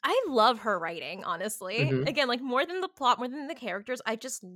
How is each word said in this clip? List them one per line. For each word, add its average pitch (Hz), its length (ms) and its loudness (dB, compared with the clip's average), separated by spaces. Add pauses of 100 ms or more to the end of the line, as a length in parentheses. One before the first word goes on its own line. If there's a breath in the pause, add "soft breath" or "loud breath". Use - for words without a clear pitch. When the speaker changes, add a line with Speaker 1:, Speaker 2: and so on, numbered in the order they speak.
Speaker 1:
I 440 280 2
love 233 300 6
her 208 200 0
writing, 165 460 -6
honestly. 190 540 -4
Speaker 2:
Mm-hmm. 131 280 2
Speaker 1:
Again, 269 220 2
like, 240 120 0
more 262 240 2
than 349 140 -4
the 381 80 -2
plot, 262 320 2
more 247 80 -2
than 277 200 -8
the 320 60 -6
characters, 220 520 -6
I 226 100 0
just 247 260 -10 (140)